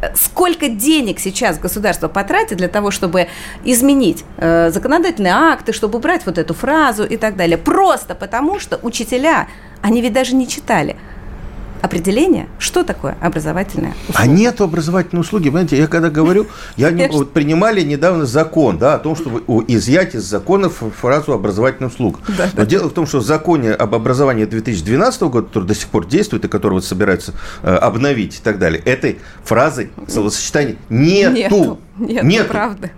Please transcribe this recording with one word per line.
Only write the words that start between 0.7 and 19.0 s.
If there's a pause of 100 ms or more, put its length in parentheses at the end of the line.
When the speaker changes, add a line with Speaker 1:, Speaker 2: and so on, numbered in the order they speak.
Speaker 1:
сейчас
государство
потратит
для
того,
чтобы (380)
изменить, (140)
э,
законодательные
акты,
чтобы
убрать
вот
эту
фразу
и
так
далее?
Просто
потому,
что
учителя, (340)
они
ведь
даже
не
читали (840)
определение, (100)
что
такое
образовательная (160)
услуга.
Speaker 2:
А
нету
образовательной
услуги,
понимаете,
я
когда
говорю, (300)
я
не,
Speaker 1:
Конечно.
Speaker 2:
вот
принимали
недавно
закон,
да,
о
том,